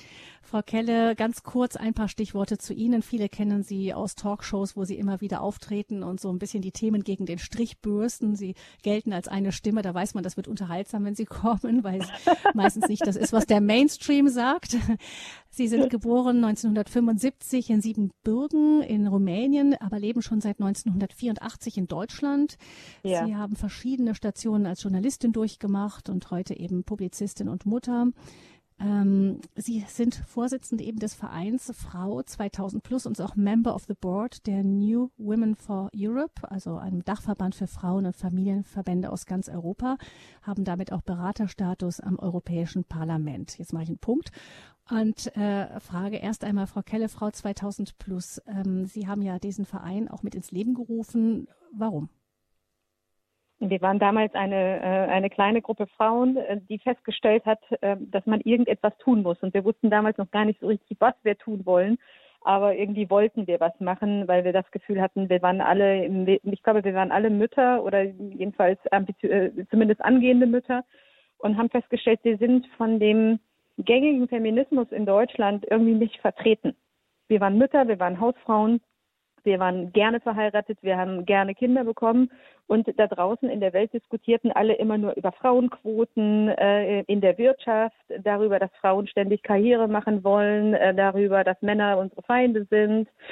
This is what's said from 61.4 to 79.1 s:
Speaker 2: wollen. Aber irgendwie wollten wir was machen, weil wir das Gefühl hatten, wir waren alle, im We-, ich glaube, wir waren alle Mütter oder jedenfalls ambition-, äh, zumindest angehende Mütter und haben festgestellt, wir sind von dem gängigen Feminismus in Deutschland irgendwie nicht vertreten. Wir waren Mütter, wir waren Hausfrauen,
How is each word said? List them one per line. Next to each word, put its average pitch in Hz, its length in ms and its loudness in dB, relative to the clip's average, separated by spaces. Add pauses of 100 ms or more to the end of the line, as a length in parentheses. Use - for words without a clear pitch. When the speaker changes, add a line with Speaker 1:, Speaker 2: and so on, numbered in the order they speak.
Speaker 2:
wollen. 185 320 4 (440)
Aber 196 340 2
irgendwie 202 340 -2
wollten 208 380 2
wir 170 120 0
was 170 200 0
machen, 196 480 -2
weil 180 160 4
wir 180 100 0
das 185 180 0
Gefühl 196 300 -4
hatten, 190 260 -2
wir 180 140 2
waren 185 180 2
alle, 196 460 2
im 190 220 -2
We-, 190 160 6
ich 196 200 -6
glaube, 214 200 2
wir 196 100 -2
waren 190 180 0
alle 214 180 2
Mütter 240 540 2
oder 196 200 2
jedenfalls 196 760 0 (120)
ambition-, 196 400 0
äh, 190 380 0
zumindest 214 360 4
angehende 247 400 6
Mütter 247 400 2 (540)
und 208 180 0
haben 233 120 2
festgestellt, 233 540 0
wir 226 140 2
sind 247 300 4 (100)
von 226 220 2
dem 220 400 4 (400)
gängigen 247 480 4
Feminismus 240 640 0
in 214 140 -4
Deutschland 202 640 2
irgendwie 226 260 4
nicht 220 260 0
vertreten. - 540 0 (520)
Wir 214 140 2
waren 196 160 4
Mütter, 269 300 4
wir 208 120 0
waren 180 200 -2
Hausfrauen, 226 640 2 (640)